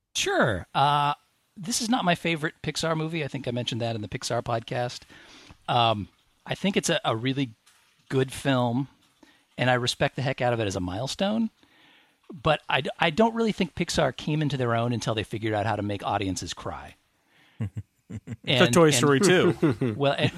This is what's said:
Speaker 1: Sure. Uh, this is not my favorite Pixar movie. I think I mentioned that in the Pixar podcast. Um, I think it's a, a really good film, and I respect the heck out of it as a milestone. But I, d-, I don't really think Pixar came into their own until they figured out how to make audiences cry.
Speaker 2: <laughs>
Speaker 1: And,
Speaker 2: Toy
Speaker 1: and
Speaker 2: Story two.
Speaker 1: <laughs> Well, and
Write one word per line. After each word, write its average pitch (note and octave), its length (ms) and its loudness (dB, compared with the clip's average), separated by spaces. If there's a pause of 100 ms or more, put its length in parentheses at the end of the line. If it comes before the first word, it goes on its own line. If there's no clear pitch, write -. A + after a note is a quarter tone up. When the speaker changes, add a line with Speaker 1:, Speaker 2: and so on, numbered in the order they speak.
(140)
Speaker 1:
Sure. E3 600 0
Uh, C#3+ 380 4 (420)
this G#3+ 280 -4
is A3 80 -2
not B3 160 0
my F3 80 4
favorite E3 480 -2
Pixar D#3+ 340 -2
movie. D#3+ 260 -4
I C3+ 60 -6
think A#2 180 -8
I B2+ 40 -2
mentioned A#2+ 320 -4
that A#2 120 -2
in A2 60 -6
the G#2 80 -8
Pixar - 340 -4
podcast. A#2+ 580 -4 (680)
Um, A#2 400 2 (380)
I B2+ 80 -6
think F#3+ 240 0
it's F3 100 0
a, D#3+ 160 2
a C3+ 100 0
really B2+ 360 -2 (580)
good C3 240 0
film, B2+ 560 0 (680)
and B2+ 100 0
I B2+ 60 4
respect B2 420 -2
the C3+ 60 -4
heck C3+ 180 -4
out B2 140 2
of A2+ 60 0
it G#2+ 60 0
as F#2+ 100 -2
a G2 40 -2
milestone. D#3+ 680 -2 (840)
But D3+ 380 0
I, C#3+ 100 2
d-, D#3+ 180 -4
I E3+ 120 2
don't A3 240 2
really A3+ 180 0
think - 220 -4
Pixar D#3+ 420 0
came D3+ 240 -2
into D3 160 0
their A#2+ 180 0
own A#2+ 200 0
until A2+ 200 -2
they G#2+ 100 0
figured A2 280 -4
out G#2 140 0
how G#2+ 100 0
to G#2 60 -2
make G2+ 240 -4
audiences G2 480 -2
cry. - 400 -10 (680)
Speaker 2:
<laughs> G#2+ 80 -4 (800)
Speaker 1:
And, E3 280 4
Speaker 2:
Toy E3 140 8
Speaker 1:
and C#3+ 60 4
Speaker 2:
Story C3+ 260 4
two. D#3+ 720 4
Speaker 1:
<laughs> - 20 -6
Well, C#3 220 0
and D#3 200 2